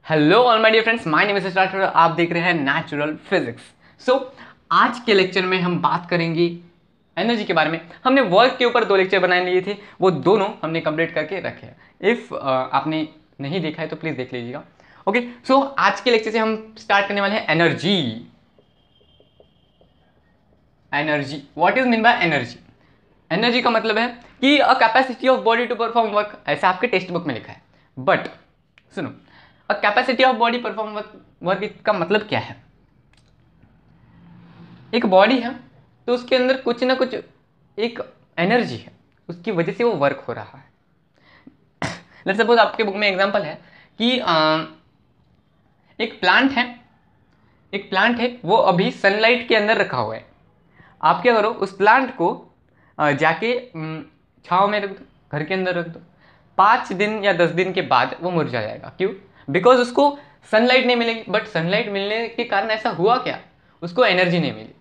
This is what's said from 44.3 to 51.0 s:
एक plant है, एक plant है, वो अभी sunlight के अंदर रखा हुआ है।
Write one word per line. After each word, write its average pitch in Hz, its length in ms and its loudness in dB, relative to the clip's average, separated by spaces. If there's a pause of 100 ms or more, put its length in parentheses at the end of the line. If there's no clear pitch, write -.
एक 220 200 -8
plant 226 320 2
है, 240 280 -4 (920)
एक - 160 -10
plant 226 280 2
है, 240 260 -4
वो 190 120 2
अभी 190 340 4
sunlight 226 580 2
के 226 80 4
अंदर 208 200 2
रखा 190 200 -2
हुआ 110 180 -4
है। - 120 -16 (760)